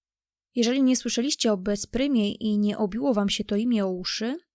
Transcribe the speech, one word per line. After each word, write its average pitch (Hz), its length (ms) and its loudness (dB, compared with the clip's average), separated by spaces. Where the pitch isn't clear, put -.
jeżeli 247 280 2
nie 254 120 4
słyszeliście 240 580 0
o 196 40 0
Bezprymie 208 760 0
i 214 260 -2
nie 208 200 0
obiło 220 360 0
wam 202 160 2
się - 140 -2
to 208 120 -2
imię 220 300 0
o 185 40 0
uszy, 220 480 -4